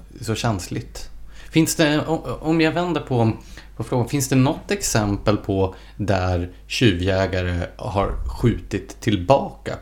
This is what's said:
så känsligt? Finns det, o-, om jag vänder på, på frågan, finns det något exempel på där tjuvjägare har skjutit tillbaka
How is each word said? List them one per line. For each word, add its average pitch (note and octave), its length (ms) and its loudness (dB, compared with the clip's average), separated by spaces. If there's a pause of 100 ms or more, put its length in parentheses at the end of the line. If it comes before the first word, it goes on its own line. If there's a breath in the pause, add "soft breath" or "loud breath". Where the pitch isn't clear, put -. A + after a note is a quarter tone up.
(220)
så A2 140 -2
känsligt? A#2 720 -4 (400 loud breath)
Finns D#3+ 260 2
det, D3+ 320 2
o-, D#3 340 -2
om D#3+ 200 2
jag D#3 100 4
vänder F3 300 0
på, A#2 300 2 (460 loud breath)
på A#2 60 -4
frågan, A#2+ 240 0
finns C#3+ 220 -2
det C#3 60 4
något C3 360 4
exempel G#2 680 0
på F#2+ 380 0 (200 loud breath)
där F#2 560 0 (160 loud breath)
tjuvjägare F#2 1000 0 (100)
har G2 340 -2 (160)
skjutit - 760 -2
tillbaka B2 800 0